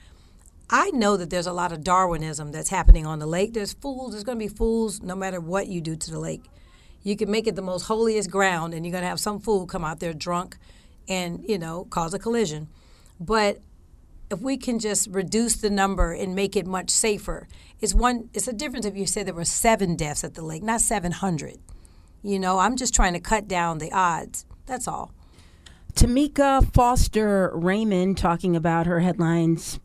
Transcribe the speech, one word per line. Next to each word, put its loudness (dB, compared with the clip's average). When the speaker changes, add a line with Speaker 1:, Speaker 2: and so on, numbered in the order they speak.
Speaker 1:
I 2
know 2
that -6
there's -2
a -4
lot -2
of -10
Darwinism 0
that's -6
happening 10
on -4
the -6
lake. 0
There's -6
fools. -10
There's -12
gonna -6
be -4
fools -2
no -8
matter -6
what -4
you -6
do -6
to -10
the -8
lake. -8
You -2
can -2
make 0
it -2
the -8
most -6
holiest 0
ground, 2
and -8
you're -6
gonna -4
have -4
some -4
fool 0
come -6
out -6
there -6
drunk -6
and, -6
you 0
know, -8
cause -4
a -4
collision. -2
But 0
if -6
we -2
can -4
just 0
reduce 0
the 0
number 2
and -6
make -2
it 0
much -6
safer, -2
it's -2
one, 2
it's -4
a -6
difference -6
if -4
you -2
said -4
there -6
were -6
seven 2
deaths -4
at -10
the -12
lake, -10
not -2
seven 0
hundred. -4
You -4
know, 0
I'm 4
just -2
trying 4
to -2
cut 0
down 0
the -8
odds. 0
That's -8
all. -8
Speaker 2:
Tamika 4
Foster 4
Raymond 2
talking 2
about 2
her 0
headlines. 0